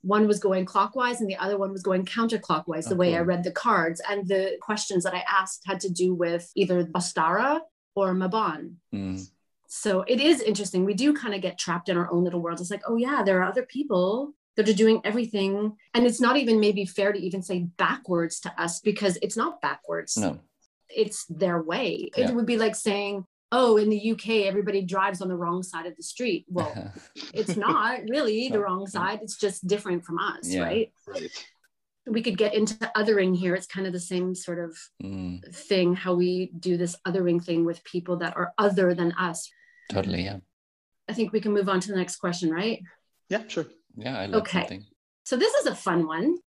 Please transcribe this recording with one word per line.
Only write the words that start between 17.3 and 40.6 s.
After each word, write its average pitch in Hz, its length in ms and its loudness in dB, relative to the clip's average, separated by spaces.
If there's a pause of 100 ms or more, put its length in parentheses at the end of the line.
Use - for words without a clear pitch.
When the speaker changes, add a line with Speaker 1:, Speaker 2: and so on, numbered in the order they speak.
Speaker 1:
say 180 180 -4 (160)
backwards 175 640 0
to - 220 -8
us, 170 180 -4
because 202 420 0
it's - 140 0
not 294 240 2
backwards. 98 560 -4
Speaker 2:
No. 95 220 0 (500)
Speaker 1:
It's - 380 -2
their 170 360 0
way. 175 540 -4
It - 60 2
Speaker 2:
Yeah. 240 100 2
Speaker 1:
would 233 140 0
be 233 120 2
like 220 160 2
saying, 202 500 -2 (280)
"Oh, 233 240 6
in 214 140 6
the 214 80 2
U 214 180 0
K, 214 320 0
everybody 196 340 0
drives 190 400 -2
on 185 60 -4
the 180 80 -2
wrong 175 260 -2
side 170 240 -10
of 170 80 -10
the - 80 -20
street." 220 460 -4
Well, 175 260 -2
Speaker 2:
<laughs> - 580 -14
Speaker 1:
it's 208 240 -2
not 226 520 0
really 247 400 0
the 240 100 0
Speaker 2:
No. 202 60 0
Speaker 1:
wrong 190 240 -4
side. 190 340 -4
It's 214 160 -10
just 190 300 -2
different 190 360 -2
from 165 140 -6
us, 190 300 -4
Speaker 2:
Yeah. 180 160 -2
Speaker 1:
right? 214 280 -2 (140)
Speaker 3:
Right. - 240 -10 (800)
Speaker 1:
We 226 140 0
could 220 140 0
get 214 180 2
into 214 200 2 (220)
othering 202 400 4
here. 180 180 0
It's 190 140 -6
kind 190 180 -6
of 180 60 -4
the 180 80 -6
same 180 340 -2
sort 175 240 -8
of 165 180 -8 (240)
Speaker 2:
Mm. 95 540 -8
Speaker 1:
thing, 180 400 4
how 185 200 -2
we 180 320 2 (120)
do 180 180 0
this 175 200 -2 (100)
othering 175 380 2
thing 170 200 2
with 170 200 -4
people 175 320 -4
that 170 200 -6
are 175 220 -4
other 190 360 4
than 170 180 2
us. 170 360 -4 (420)
Speaker 2:
Totally, 95 340 0
yeah. 98 140 -6 (720)